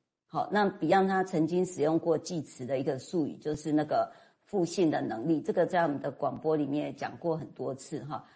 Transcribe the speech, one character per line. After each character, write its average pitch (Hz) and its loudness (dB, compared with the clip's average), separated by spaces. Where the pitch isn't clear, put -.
好， 147 -2
那 202 4
Beyond 190 4
他 190 2
曾 160 0
经 180 2
使 170 -4
用 160 4
过 160 2
记 170 -4
词 - -10
的 131 -2
一 135 -2
个 135 -2
术 156 -2
语， - -8
就 151 -4
是 151 -6
那 151 4
个 123 0
负 185 0
性 165 2
的 139 2
能 113 -4
力， 156 2
这 - -2
个 175 4
在 170 2
我 165 4
们 143 0
的 143 -4
广 135 -4
播 156 2
里 147 0
面 147 -2
也 139 -8
讲 117 -8
过 165 -2
很 - -8
多 135 -6
次 135 -8
哈， 139 -10